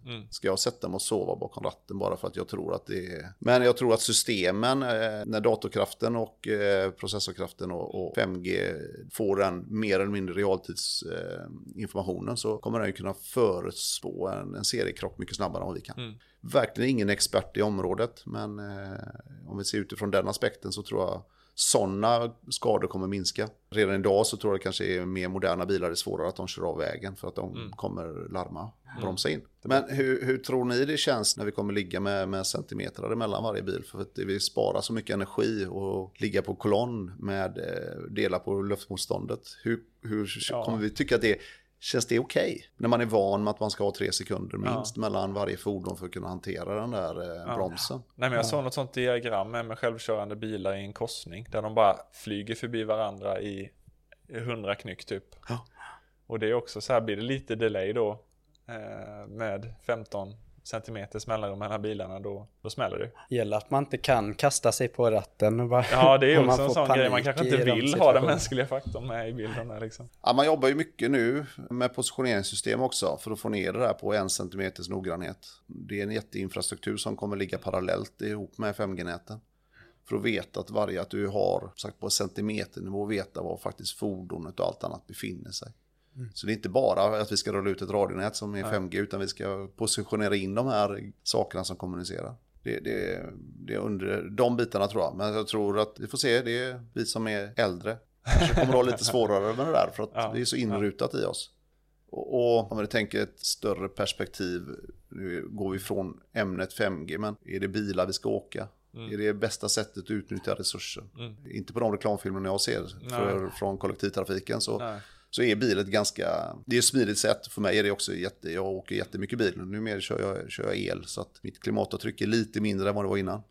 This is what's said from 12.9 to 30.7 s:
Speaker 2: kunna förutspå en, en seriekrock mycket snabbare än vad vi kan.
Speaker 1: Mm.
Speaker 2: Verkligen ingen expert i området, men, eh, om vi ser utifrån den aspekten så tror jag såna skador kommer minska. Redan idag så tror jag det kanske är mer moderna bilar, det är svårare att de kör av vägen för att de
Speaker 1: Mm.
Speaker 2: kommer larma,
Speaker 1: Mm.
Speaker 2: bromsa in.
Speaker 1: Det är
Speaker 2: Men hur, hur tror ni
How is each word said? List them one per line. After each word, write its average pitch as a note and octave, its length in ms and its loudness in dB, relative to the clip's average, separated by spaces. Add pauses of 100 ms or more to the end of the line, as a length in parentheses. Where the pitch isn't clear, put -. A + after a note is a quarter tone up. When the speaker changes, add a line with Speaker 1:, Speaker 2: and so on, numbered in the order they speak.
Speaker 2:
kunna F#2+ 220 -6
förutspå F2+ 1120 0
en, F#2+ 260 -6
en G2 100 -6
seriekrock F#2+ 540 -2
mycket - 180 -8
snabbare F2 260 -2
än F#2 40 -4
vad F#2 100 -4
vi - 60 -8
kan. - 160 -14
Speaker 1:
Mm. A2+ 160 -10 (260)
Speaker 2:
Verkligen B2 500 2
ingen G#2 200 4
expert - 460 2
i G2+ 60 4
området, G2+ 640 0
men, G#2 320 -8
eh, G2 340 -10 (540)
om G2+ 120 -8
vi G2+ 60 -4
ser G#2 140 0
utifrån G2+ 320 -2
den F#2+ 180 4
aspekten G2+ 440 -2
så G2+ 100 -6
tror G2+ 180 -2
jag F#2 220 -2 (320)
såna A#2 800 4 (160)
skador G#2+ 380 2
kommer F#2 180 -4
minska. G2 420 -2 (220)
Redan G2+ 240 4
idag G2 320 6
så - 100 -2
tror G#2 160 0
jag F#2+ 80 0
det - 20 -16
kanske F#2+ 220 -2 (120)
är F2+ 100 -2
mer F#2 220 -2
moderna F#2 380 0
bilar, F2+ 220 2
det E2 40 -2
är - 20 -4
svårare F2+ 340 -2
att F#2 80 -6
de F#2 120 -6
kör F2 140 -8
av E2 160 -2
vägen E2 380 -4
för - 120 -8
att F#2 60 -10
de F#2+ 220 -6
Speaker 1:
Mm. A2+ 140 -10
Speaker 2:
kommer E2+ 640 -6
larma, F2+ 280 -6 (300)
Speaker 1:
Mm. - 120 -12
Speaker 2:
bromsa F#2+ 280 -2
in. - 100 -2 (220)
Speaker 1:
Det - 120 -10
är C#3 60 6
Speaker 2:
Men - 160 -6
hur, C3 300 2
hur C3 120 2
tror B2+ 260 0
ni B2 200 2